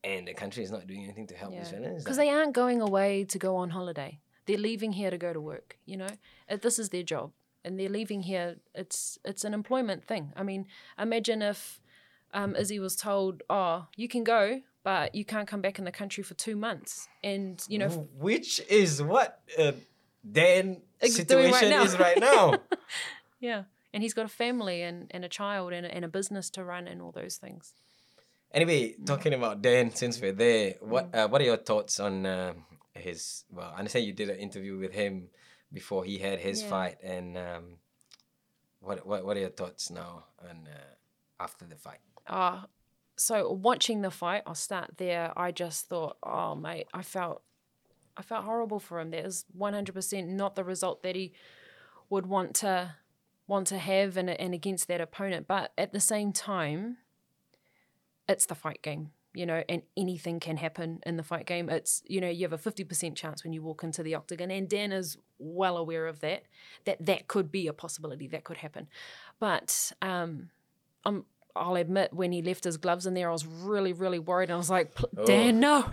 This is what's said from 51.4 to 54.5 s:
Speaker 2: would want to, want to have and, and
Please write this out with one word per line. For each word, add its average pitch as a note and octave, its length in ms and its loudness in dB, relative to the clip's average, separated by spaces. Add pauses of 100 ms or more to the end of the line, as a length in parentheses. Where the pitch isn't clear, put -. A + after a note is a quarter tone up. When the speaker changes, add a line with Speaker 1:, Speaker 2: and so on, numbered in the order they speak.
Speaker 2:
would F#3+ 160 0
want F#3 300 0
to, F3+ 400 0 (500)
want G3 220 0
to G3 100 -4
have F#3+ 380 2
and, F3+ 140 0
and F3+ 240 -2